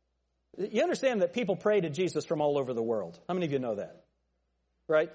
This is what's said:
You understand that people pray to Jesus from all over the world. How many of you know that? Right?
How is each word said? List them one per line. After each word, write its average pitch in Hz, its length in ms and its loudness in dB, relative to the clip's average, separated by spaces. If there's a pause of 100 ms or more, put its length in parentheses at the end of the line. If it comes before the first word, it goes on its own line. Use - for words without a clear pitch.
(580)
You 214 260 0
understand 262 380 2
that 175 120 2
people 202 220 0
pray 208 260 2
to 165 80 -2
Jesus 156 340 -2
from 156 160 -2
all 147 180 2
over 127 160 -2
the 113 100 -2
world. 104 440 -2
How 175 60 -4
many 180 140 0
of 139 40 -4
you 135 80 0
know 120 160 -2
that? 95 300 -8 (800)
Right? 160 280 4